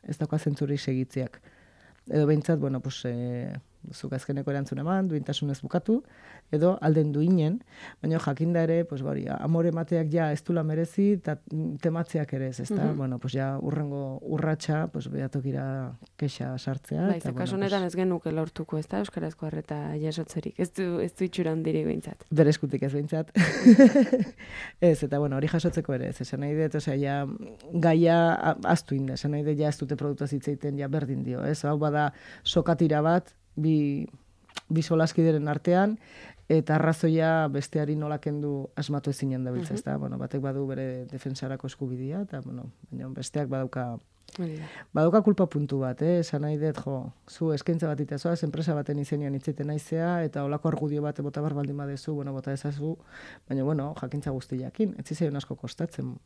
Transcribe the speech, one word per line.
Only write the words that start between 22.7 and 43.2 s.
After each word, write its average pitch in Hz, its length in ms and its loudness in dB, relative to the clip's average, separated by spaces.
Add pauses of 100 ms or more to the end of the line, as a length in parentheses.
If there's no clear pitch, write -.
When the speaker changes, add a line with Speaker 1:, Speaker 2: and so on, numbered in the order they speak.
Speaker 1:
ez 135 80 0
behintzat. 147 420 -4
<laughs> 233 1000 10 (440)
Ez, 170 220 6
eta, 143 160 -2
bueno, 143 180 0
hori 147 120 2
jasotzeko 160 460 0
ere 127 160 -4
ez, - 100 -10
esan 131 200 -6
nahi 143 180 -2
dut, 156 220 0
osea, 139 180 -2
ja 139 280 0 (560)
gaia 170 340 8 (180)
a-, - 300 0
ahaztu 143 320 2
egin 135 140 -2
da, 131 80 -4
esan 147 180 -2
nahi 147 100 -2
dut, 151 120 0
ja 151 120 2
ez 147 80 -4
dute 143 180 -4
produktua 143 340 -4
hitz 139 180 -4
egiten, 143 320 -4
ja 139 80 -4
berdin 135 380 -2
dio, 127 200 -4
ez? 151 180 -2
Hau 147 140 0
bada 151 300 2 (340)
sokatira 160 600 2
bat, 175 280 2 (220)
bi, 151 520 2 (640)
bi 160 100 2
solaskideren 160 720 4
artean, 185 460 2 (540)
eta 156 240 4
arrazoia 160 760 4
besteari 147 440 -2
nola 151 240 -4
kendu 147 560 -4
asmatu 147 380 -2
ezinen 131 300 -2
dabiltza, 127 300 -4
Speaker 2:
Mhm. - 40 -4
Speaker 1:
ezta? 135 180 -4
Bueno, 131 220 -6
batek 131 240 -4
badu 139 240 -4
bere 131 400 -6
defensarako 131 600 -8
eskubidea, 131 540 -6
eta, 165 180 -8
bueno, 127 300 -12 (200)
baina 131 240 -10
besteak 135 340 -6